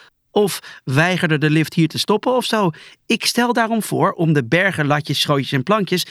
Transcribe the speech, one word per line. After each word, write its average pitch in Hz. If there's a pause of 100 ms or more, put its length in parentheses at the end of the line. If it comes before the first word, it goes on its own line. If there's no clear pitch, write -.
(340)
Of -
weigerde 160
de 147
lift 156
hier 165
te -
stoppen 214
of 247
zo. 214 (360)
Ik -
stel 240
daarom 226
voor 147
om 165
de 143
bergen 165
latjes, 147
schrootjes 139
en 135
plankjes 180